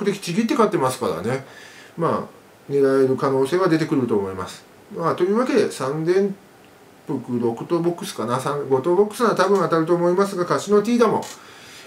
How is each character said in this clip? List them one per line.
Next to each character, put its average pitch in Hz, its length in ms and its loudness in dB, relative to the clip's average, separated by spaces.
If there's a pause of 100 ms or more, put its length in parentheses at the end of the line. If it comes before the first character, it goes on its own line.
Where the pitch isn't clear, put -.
的 196 140 0
ち 175 160 -6
ぎ 220 80 2
っ 226 40 0
て 220 80 -2
勝 233 140 4
っ - 20 -4
て 170 60 -2
ま 131 140 0
す - 80 -8
か 107 100 -2
ら 85 140 -4
ね。 131 220 -4 (520)
ま 139 340 -2
あ、 - 420 -16
狙 135 320 4
え - 20 6
る 131 100 0
可 135 140 -2
能 135 160 0
性 175 120 0
は 185 100 2
出 160 100 4
て 156 80 -2
く 139 80 -2
る 127 120 2
と 110 100 0
思 98 140 -2
い 95 40 -10
ま 92 140 -8
す。 - 160 -18 (320)
ま 165 140 -2
あ、 156 40 -2
と 180 100 -2
い - 40 4
う 208 100 2
わ 254 80 2
け 294 80 -2
で、 196 160 2
三 147 340 -4
連 190 300 2 (720)
複 123 320 -4
六 117 260 -2
等 170 160 -2
ボ 170 100 0
ッ 170 80 -6
ク - 80 -10
ス - 80 -10
か 110 120 -6
な、 123 140 -2
三、 139 280 -4
五 131 120 2
等 175 160 0
ボ 208 80 4
ッ 208 60 0
ク - 60 -12
ス 247 60 -2
な 214 80 4
ら - 60 0
多 185 120 2
分 202 100 4
当 165 100 0
た 165 100 2
る 160 80 2
と 175 80 2
思 175 160 2
い 180 40 2
ま 196 120 2
す 196 100 -8
が、 175 100 -2
カ 143 120 0
シ 196 140 -2
ノ 208 100 6
テ 226 100 0
ィ 240 40 4
ー - 20 2
ダ 233 80 6
も 160 160 0 (640)